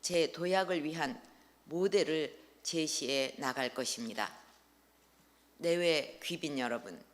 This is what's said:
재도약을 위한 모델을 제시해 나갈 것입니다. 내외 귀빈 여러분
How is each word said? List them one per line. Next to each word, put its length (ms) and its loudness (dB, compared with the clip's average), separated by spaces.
재도약을 800 2
위한 360 -2
모델을 720 2
제시해 760 0
나갈 340 -2
것입니다. 640 -4
내외 640 2
귀빈 360 -4
여러분 440 -4